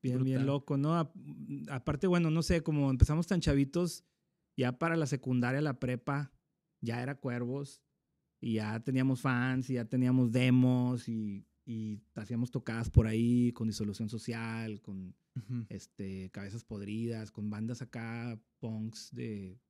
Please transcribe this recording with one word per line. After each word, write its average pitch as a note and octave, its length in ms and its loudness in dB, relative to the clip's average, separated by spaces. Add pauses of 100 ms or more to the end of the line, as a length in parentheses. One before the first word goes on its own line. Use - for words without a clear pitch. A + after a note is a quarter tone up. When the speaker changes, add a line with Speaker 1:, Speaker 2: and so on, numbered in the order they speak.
Speaker 1:
bien, B2+ 220 0
bien - 0 -
Speaker 2:
brutal. C3 220 2
Speaker 1:
loco, C#3 300 0
¿no? D3 180 2
A-, E3 160 0 (600)
aparte, C#3+ 360 -2
bueno, F3 240 6
no D#3+ 120 4
sé, E3+ 200 2
como D3 280 2
empezamos D3 360 4
tan F3+ 140 2
chavitos, D3 640 2 (540)
ya B2+ 200 0
para E3 180 0
la D#3 100 2
secundaria, B2+ 560 0
la C#3 180 -2
prepa, C#3 520 -2 (500)
ya A#2 200 -2
era C3+ 120 -4
Cuervos, B2+ 680 -4 (600)
y A2+ 120 0
ya G#2+ 260 -2
teníamos C3 420 0
fans, B2+ 480 0
y B2+ 40 0
ya A#2+ 120 -2
teníamos B2+ 460 4
demos, B2+ 760 4
y, G#2+ 380 -6 (200)
y A2 340 -6 (140)
hacíamos A#2+ 360 -4
tocadas A#2 400 -4
por A2 160 8
ahí, A#2+ 460 2
con A2+ 160 -4
Disolución G#2 420 -4
Social, A2+ 720 -8
con, F#2+ 320 -12 (220)
Speaker 2:
Ujú. A#2 320 -6
Speaker 1:
este, F#2+ 640 -10
Cabezas G2+ 340 -10
Podridas, A2 680 -6
con G#2+ 200 -6
bandas A2+ 320 -6
acá, A#2 580 -10 (200)
punks A2 540 -8
de G#2+ 440 -8 (120)